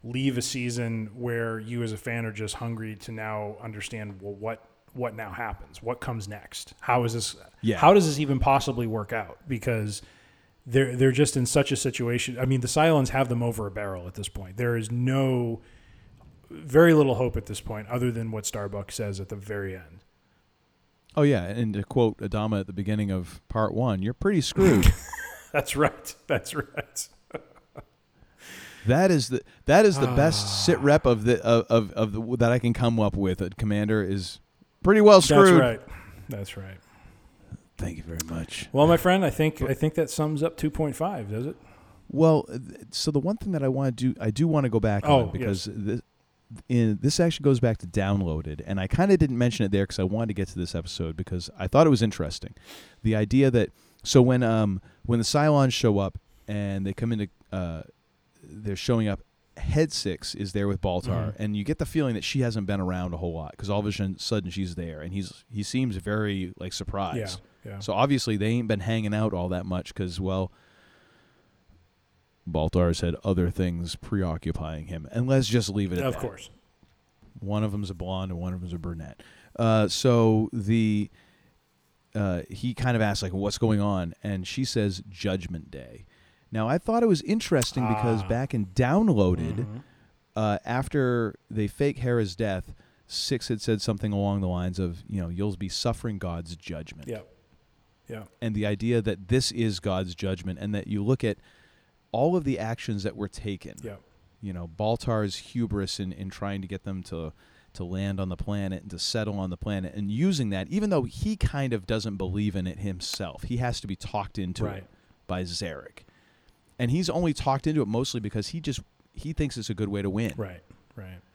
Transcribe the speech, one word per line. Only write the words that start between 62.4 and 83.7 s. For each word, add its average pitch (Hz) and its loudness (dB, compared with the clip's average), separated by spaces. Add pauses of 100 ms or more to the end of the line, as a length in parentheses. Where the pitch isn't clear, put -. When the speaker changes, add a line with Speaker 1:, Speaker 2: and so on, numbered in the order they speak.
Speaker 2:
hasn't 110 0
been 98 -2
around 90 -2
a 82 -6
whole 85 -4
lot 80 -10
'cause 101 -10
all 101 0
of 101 -2
a 98 -2
sudden 98 -2
she's 90 -4
there, 82 -8
and 87 -8
he's, 95 -8
he 104 -6
seems 127 -2
very, 101 -2
like, 92 -8
surprised. 98 -6 (240)
Speaker 1:
Yeah, 104 -14
yeah. 98 -12
Speaker 2:
So 104 -4
obviously 120 2
they 101 0
ain't 117 0
been 107 0
hanging 107 -2
out 107 0
all 90 -2
that 90 -4
much 90 -6
'cause, 90 -6
well, 95 -2 (2000)
Baltar's 82 0
had 85 -2
other 90 2
things 87 -4
preoccupying 80 -4
him, 80 -10
and 123 -2
let's 131 4
just 107 0
leave 98 0
it 90 0
at 135 0
Speaker 1:
Of 127 -2
Speaker 2:
that. - -10
Speaker 1:
course. - -10 (880)
Speaker 2:
One 104 -2
of 107 -2
them's 101 -4
a 95 -6
blonde 92 -6
and 87 -6
one 90 -4
of 90 -6
them's 90 -8
a 85 -6
brunette. 82 -10 (360)
Uh, 110 4
so 113 4
the, 107 0 (1080)
uh, 95 0
he 117 -6
kind 120 0
of 110 2
asks, 104 0
like, 90 -6
"What's 98 -2
going 107 2